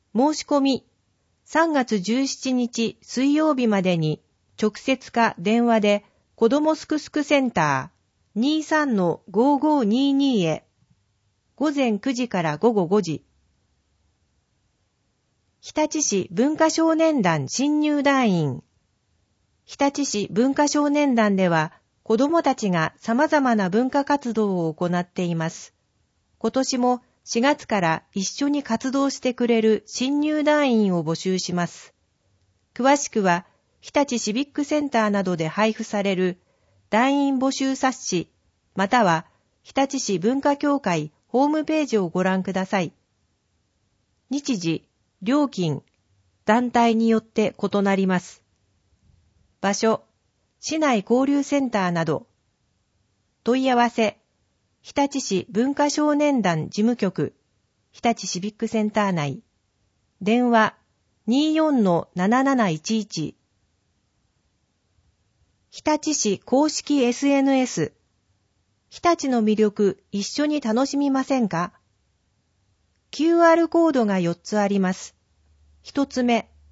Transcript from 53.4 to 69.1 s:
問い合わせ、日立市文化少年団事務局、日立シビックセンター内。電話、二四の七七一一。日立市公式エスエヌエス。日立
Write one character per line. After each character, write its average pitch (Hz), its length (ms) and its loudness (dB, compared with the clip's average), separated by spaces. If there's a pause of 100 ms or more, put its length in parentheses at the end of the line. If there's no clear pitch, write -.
問 262 180 0
い 262 80 0
合 247 60 2
わ 240 140 2
せ、 - 280 -2 (640)
日 - 100 -20
立 277 280 -2
市 - 300 -4
文 240 220 0
化 294 160 0
少 302 280 2
年 285 260 2
団 165 260 0
事 208 140 -4
務 233 140 2
局、 175 400 -4 (560)
日 - 100 -20
立 233 240 -2
シ 180 140 -8
ビ 208 100 -6
ッ - 60 -20
ク 226 100 -4
セ 220 160 -2
ン 214 80 -2
タ 208 160 0
ー 196 60 -2
内。 147 280 -4 (800)
電 240 300 0
話、 220 260 2 (520)
二 302 260 2
四 302 300 2
の 170 320 0
七 214 260 2
七 254 280 2
一 214 280 -4
一。 170 380 -8 (2250)
日 - 140 -20
立 302 300 -2
市 196 260 -2
公 285 280 2
式 285 360 -2
エ 240 80 2
ス 277 160 -2
エ 277 120 4
ヌ 269 140 2
エ 262 100 2
ス。 170 280 -4 (1000)
日 - 180 -20
立 330 200 0